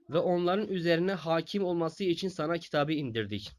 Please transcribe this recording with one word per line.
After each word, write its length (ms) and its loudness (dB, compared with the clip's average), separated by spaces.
ve 80 0
onların 500 2
üzerine 460 2
hakim 500 -2
olması 400 -2
için 240 0
sana 300 -2
kitabı 360 0
indirdik. 640 -4